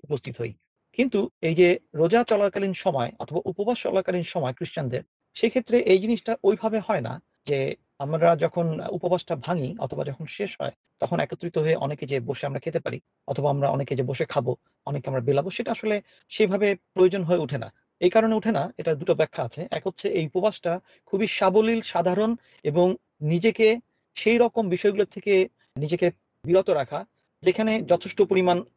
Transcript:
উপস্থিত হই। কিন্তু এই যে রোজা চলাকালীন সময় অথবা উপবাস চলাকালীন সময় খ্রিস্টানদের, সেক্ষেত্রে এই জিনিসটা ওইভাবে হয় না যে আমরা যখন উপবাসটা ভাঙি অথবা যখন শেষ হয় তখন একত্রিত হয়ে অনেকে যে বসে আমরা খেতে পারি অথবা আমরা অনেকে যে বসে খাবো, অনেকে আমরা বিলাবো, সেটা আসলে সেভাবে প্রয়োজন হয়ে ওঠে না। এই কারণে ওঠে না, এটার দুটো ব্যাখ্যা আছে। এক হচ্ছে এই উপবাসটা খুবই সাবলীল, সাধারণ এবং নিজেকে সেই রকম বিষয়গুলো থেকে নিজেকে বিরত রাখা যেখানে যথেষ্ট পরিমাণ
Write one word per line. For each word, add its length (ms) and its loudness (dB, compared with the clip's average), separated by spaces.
উপস্থিত 380 -8
হই। 120 -8
কিন্তু 360 0
এই 140 0
যে 240 6
রোজা 300 4
চলাকালীন 500 0
সময় 460 -2
অথবা 260 -6
উপবাস 380 -4
চলাকালীন 400 0
সময় 300 -4
খ্রিস্টানদের, 500 -6
সেক্ষেত্রে 460 2
এই 200 4
জিনিসটা 440 -2
ওইভাবে 360 2
হয় 220 -2
না 200 -8
যে 280 -2
আমরা 360 2
যখন 460 -2
উপবাসটা 440 -2
ভাঙি 440 -4
অথবা 240 -6
যখন 220 -10
শেষ 360 -8
হয় 100 -6
তখন 200 -2
একত্রিত 380 -6
হয়ে 180 2
অনেকে 300 -4
যে 140 -2
বসে 260 -6
আমরা 140 -6
খেতে 200 -4
পারি 200 -8
অথবা 220 0
আমরা 200 0
অনেকে 260 -2
যে 80 0
বসে 220 -4
খাবো, 300 -2
অনেকে 240 -6
আমরা 120 -2
বিলাবো, 280 0
সেটা 220 -6
আসলে 300 -4
সেভাবে 460 2
প্রয়োজন 300 4
হয়ে 160 2
ওঠে 180 -4
না। 160 -10
এই 100 4
কারণে 260 4
ওঠে 160 0
না, 260 -2
এটার 220 -2
দুটো 160 2
ব্যাখ্যা 280 -2
আছে। 280 -10
এক 160 -4
হচ্ছে 220 -4
এই 160 -2
উপবাসটা 540 -2
খুবই 220 -2
সাবলীল, 540 2
সাধারণ 540 0
এবং 320 2
নিজেকে 580 2
সেই 220 2
রকম 320 2
বিষয়গুলো 360 2
থেকে 420 2
নিজেকে 340 0
বিরত 260 2
রাখা 360 -2
যেখানে 400 2
যথেষ্ট 400 2
পরিমাণ 420 2